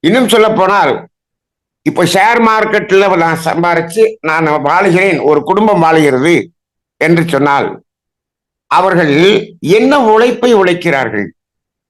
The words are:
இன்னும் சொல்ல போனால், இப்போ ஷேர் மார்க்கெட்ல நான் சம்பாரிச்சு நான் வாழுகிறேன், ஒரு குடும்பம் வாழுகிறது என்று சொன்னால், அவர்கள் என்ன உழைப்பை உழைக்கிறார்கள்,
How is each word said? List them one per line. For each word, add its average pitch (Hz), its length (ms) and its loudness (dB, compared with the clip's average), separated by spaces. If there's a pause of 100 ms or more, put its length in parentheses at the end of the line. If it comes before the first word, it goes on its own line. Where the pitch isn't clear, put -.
இன்னும் 214 300 0
சொல்ல 220 160 2 (100)
போனால், 185 340 0 (920)
இப்போ 156 200 -2 (100)
ஷேர் 226 340 2
மார்க்கெட்ல 208 640 0 (120)
நான் 165 240 -4
சம்பாரிச்சு 170 560 -2 (260)
நான் 156 220 -2 (160)
வாழுகிறேன், 185 500 0 (100)
ஒரு 147 140 2
குடும்பம் 190 420 0
வாழுகிறது 156 500 2 (640)
என்று 165 240 0 (100)
சொன்னால், 139 340 0 (1040)
அவர்கள் 175 400 2 (640)
என்ன 262 160 2 (180)
உழைப்பை 240 480 0
உழைக்கிறார்கள், 139 680 -2 (600)